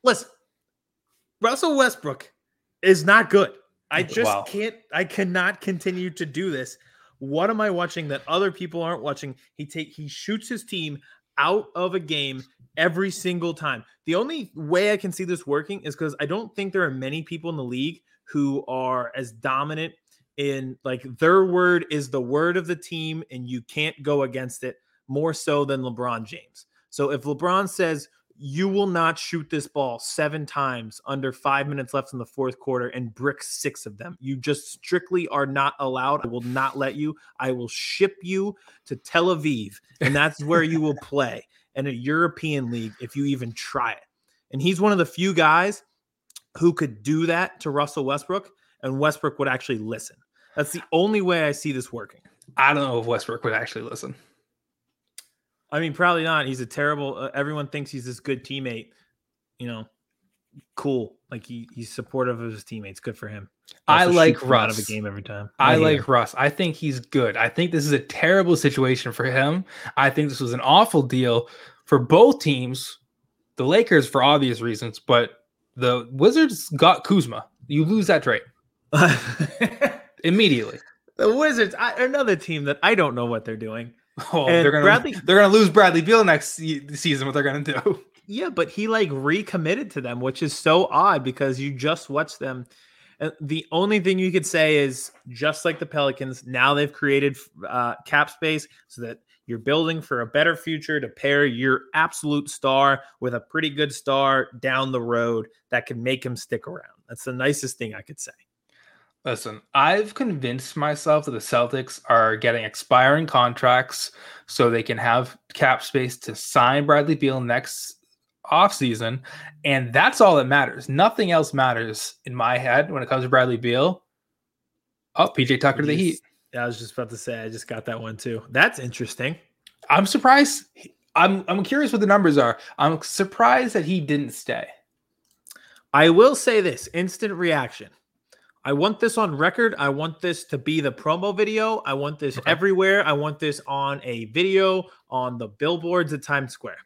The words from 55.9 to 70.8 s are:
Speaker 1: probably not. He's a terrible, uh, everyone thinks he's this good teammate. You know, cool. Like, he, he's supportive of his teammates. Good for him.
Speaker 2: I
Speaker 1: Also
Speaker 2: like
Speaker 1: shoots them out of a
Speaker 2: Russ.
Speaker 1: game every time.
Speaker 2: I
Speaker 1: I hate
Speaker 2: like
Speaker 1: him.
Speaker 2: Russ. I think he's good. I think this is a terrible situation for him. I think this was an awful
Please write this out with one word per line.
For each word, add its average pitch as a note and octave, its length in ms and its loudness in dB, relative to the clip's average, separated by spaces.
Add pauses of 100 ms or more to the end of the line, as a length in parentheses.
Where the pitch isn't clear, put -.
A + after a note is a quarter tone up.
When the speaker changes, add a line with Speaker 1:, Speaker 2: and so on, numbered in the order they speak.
Speaker 1:
probably E3+ 300 2
not. D#3 220 0
He's C3 160 -6
a A#2 60 -8
terrible, C#3+ 500 -4
uh, C3 160 -10
everyone C#3+ 340 -4
thinks C#3+ 220 -10
he's B2+ 160 -12
this B2 140 -12
good C3 240 -6
teammate. B2+ 460 -10 (680)
You B2 100 -14
know, A2+ 180 -12 (920)
cool. B2+ 400 -4 (160)
Like, A2+ 160 -14
he, A#2 260 -14
he's A2+ 180 -14
supportive B2 480 -4
of A#2 120 -8
his G#2 120 -14
teammates. G2+ 360 -16
Good - 180 -10
for G#2 100 -14
him. G#2 220 -16 (380)
Speaker 2:
I E3 180 8
Speaker 1:
Also F3 100 4
Speaker 2:
like D#3+ 200 8
Speaker 1:
shoots - 80 -12
them C3 100 2
out A2 160 4
of A2 60 -4
a A2 60 -4
Speaker 2:
Russ. G2 40 -6
Speaker 1:
game G#2+ 220 -6
every G2+ 160 -10
time. G#2 340 -12
Speaker 2:
I C#3 140 6
Speaker 1:
I D#3+ 60 8
hate D#3+ 40 4
Speaker 2:
like D#3 180 6
Speaker 1:
him. A2+ 80 -6
Speaker 2:
Russ. B2 300 4
I C#3 120 2
think D#3+ 260 -2
he's C#3 240 -4
good. A#2+ 360 0
I A2+ 140 2
think E3+ 220 -2
this D3+ 140 0
is D3+ 60 0
a C#3 80 4
terrible F3 560 2
situation C3 560 0
for B2 140 -6
him. C#3 400 0 (320)
I C3+ 140 4
think D3 180 0
this B2+ 100 -10
was B2 140 -4
an B2+ 80 -6
awful E3 400 6